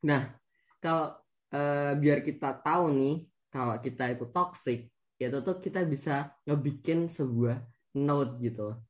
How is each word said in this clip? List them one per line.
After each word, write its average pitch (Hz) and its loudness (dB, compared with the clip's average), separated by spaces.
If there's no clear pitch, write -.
Nah, 147 4
kalau, 160 0
eh, 143 0
biar 147 6
kita 135 -4
tahu 170 4
nih 135 4
kalau 120 -2
kita 123 -4
itu 120 -6
toxic, 131 -2
ya 127 -2
tentu 180 -2
kita 185 -4
bisa 147 -2
ngebikin 147 0
sebuah 120 0
note 139 2
gitu. 110 -4